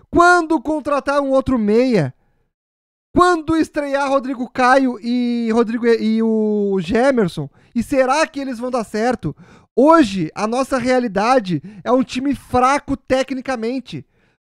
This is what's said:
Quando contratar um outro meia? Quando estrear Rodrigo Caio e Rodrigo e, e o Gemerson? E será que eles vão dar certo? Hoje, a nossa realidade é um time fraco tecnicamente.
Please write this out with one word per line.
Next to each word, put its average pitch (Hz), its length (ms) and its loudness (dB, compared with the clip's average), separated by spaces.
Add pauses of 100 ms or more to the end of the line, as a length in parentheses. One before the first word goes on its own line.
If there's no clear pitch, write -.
Quando 339 520 4
contratar 285 600 -2
um 269 80 -4
outro 262 280 0
meia? 214 560 0 (1000)
Quando 330 400 2
estrear 285 540 -2
Rodrigo 254 400 -4
Caio 254 500 2
e 240 520 -2
Rodrigo 226 360 0
e, 220 300 2
e 226 60 0
o 208 560 0
Gemerson? 214 680 0 (240)
E 233 80 -2
será 269 460 0
que - 120 -12
eles 262 200 -8
vão 254 100 -6
dar 247 140 -4
certo? 220 520 -4 (400)
Hoje, 233 600 4
a 202 100 -4
nossa 254 320 -2
realidade 233 840 0 (220)
é 220 80 -4
um 254 120 2
time 269 320 -6
fraco 262 600 -2
tecnicamente. 254 1080 -6 (380)